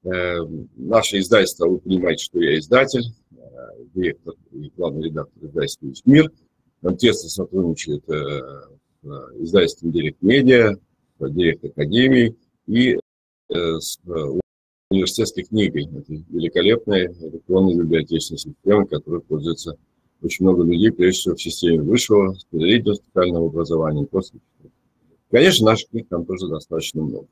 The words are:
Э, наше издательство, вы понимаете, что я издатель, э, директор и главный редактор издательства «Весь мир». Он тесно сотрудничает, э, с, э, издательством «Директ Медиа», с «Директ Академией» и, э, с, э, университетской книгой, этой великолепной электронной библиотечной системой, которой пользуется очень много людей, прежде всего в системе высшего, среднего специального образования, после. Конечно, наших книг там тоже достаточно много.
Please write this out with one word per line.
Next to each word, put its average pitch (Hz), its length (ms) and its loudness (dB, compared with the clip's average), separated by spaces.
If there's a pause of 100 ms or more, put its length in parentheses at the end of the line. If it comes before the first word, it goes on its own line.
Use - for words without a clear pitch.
Э, 90 360 -4 (360)
наше 98 440 0
издательство, 92 480 2
вы 92 100 2
понимаете, 90 460 -2
что - 140 -8
я 80 200 2
издатель, 120 480 0 (260)
э, - 60 -20 (560)
директор 87 400 -4 (180)
и 73 240 -16
главный 78 320 -6
редактор 76 340 -12
издательства 73 440 -8
«Весь 67 180 -14
мир». 156 260 6 (520)
Он 90 160 -2
тесно 110 320 0
сотрудничает, 85 800 -4
э, - 20 -2
с, 69 960 -10
э, - 20 -16 (300)
издательством 82 520 0
«Директ 76 300 -4
Медиа», 120 560 6 (420)
с 69 120 -6
«Директ 82 340 0
Академией» 117 720 2 (300)
и, 120 320 2 (500)
э, 82 320 -2
с, - 260 -10
э, 80 340 -4 (500)
университетской 95 520 -2
книгой, 95 440 -2
этой 78 420 -14
великолепной 92 760 0
электронной 87 680 0
библиотечной 80 640 -2
системой, 98 480 0
которой 78 360 -6
пользуется 80 540 -6 (460)
очень - 220 -4
много 90 180 4
людей, 87 300 4
прежде 90 280 2
всего 90 140 -4
в - 80 -10
системе 82 380 0
высшего, 98 560 2 (160)
среднего 104 420 2
специального 90 520 -2
образования, 80 600 -2
после. - 320 -6 (960)
Конечно, 135 340 6
наших 110 220 2
книг 117 200 -8
там 87 180 -6
тоже 92 200 -6
достаточно 78 560 -6
много. 58 300 -8